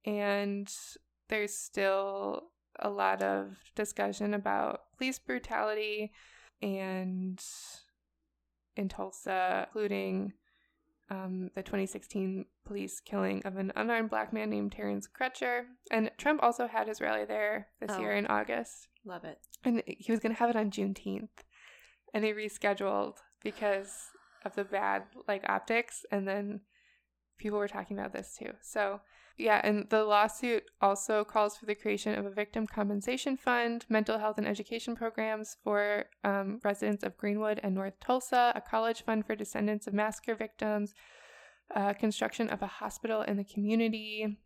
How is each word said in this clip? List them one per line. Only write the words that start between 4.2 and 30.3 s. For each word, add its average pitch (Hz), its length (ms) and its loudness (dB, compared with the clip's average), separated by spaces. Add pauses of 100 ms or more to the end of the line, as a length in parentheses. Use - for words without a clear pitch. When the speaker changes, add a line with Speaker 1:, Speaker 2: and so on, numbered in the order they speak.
Speaker 1:
about 202 480 0 (160)
police 262 220 -4
brutality 214 920 -2 (500)
and 185 760 -4 (1400)
in 202 140 -2
Tulsa, 185 800 -2
including, 196 640 -2 (760)
um, 185 440 -6
the 190 80 -6
twenty 196 240 -2
sixteen 190 580 -4 (200)
police 196 340 -8
killing 196 440 -2
of 190 140 -6
an 196 180 -2
unarmed 226 360 2
black 220 200 0
man 214 200 -2
named 208 220 -2
Terrence 202 340 -4
Crutcher. 254 560 -2 (260)
And 220 280 2
Trump 302 260 2
also 240 240 4
had 220 200 0
his 214 140 -4
rally - 240 2
there 214 420 0 (120)
this 214 120 -4
Speaker 2:
Oh. 190 80 0
Speaker 1:
year 208 120 0
in 202 160 2
August. - 600 0 (160)
Speaker 2:
Love 180 220 -10
it. 156 140 -12 (240)
Speaker 1:
And 233 240 4
he - 240 -4
was 226 80 4
gonna 226 160 0
have 240 160 4
it 233 40 2
on 214 140 4
Juneteenth. 196 600 -4 (840)
And 214 100 0
he 220 80 2
rescheduled 202 880 0 (260)
because 202 680 -2 (360)
of 196 100 -8
the 202 80 -2
bad, 196 400 0 (240)
like, 196 220 0
optics. 226 640 0
And 196 160 0
then 202 340 -4 (800)
people 208 180 -2
were 202 100 0
talking 202 300 -6
about 196 160 -6
this - 240 -8
too. - 240 -10
So, 202 400 -2 (360)
yeah, 220 260 6
and 208 260 2
the 220 140 6
lawsuit 214 600 4 (180)